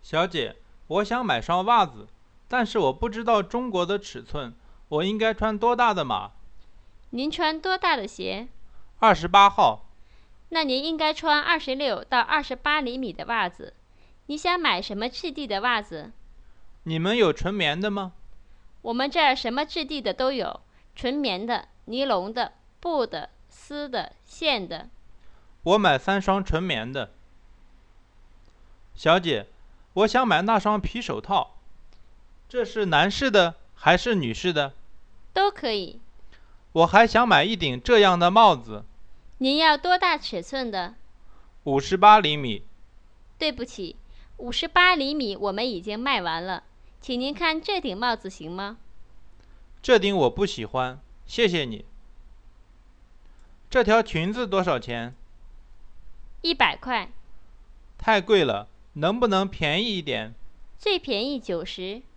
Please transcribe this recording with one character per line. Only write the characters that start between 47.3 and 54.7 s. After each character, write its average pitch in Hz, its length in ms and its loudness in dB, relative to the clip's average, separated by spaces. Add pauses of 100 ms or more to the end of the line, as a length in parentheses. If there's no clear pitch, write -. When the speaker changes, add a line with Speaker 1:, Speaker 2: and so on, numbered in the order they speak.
Speaker 2:
看 320 280 -2
这 392 200 -4
顶 190 160 -6
帽 233 180 -2
子 208 160 -10
行 156 200 -14
吗？ 202 280 -10 (1040)
Speaker 1:
这 247 160 6
顶 196 180 2
我 131 140 4
不 196 140 -2
喜 120 200 -4
欢， 127 360 -4 (260)
谢 233 220 2
谢 170 160 0
你。 110 200 -10 (1900)
这 - 120 4
条 220 200 6
裙 175 300 -2
子 240 140 -4
多 190 160 0
少 156 160 0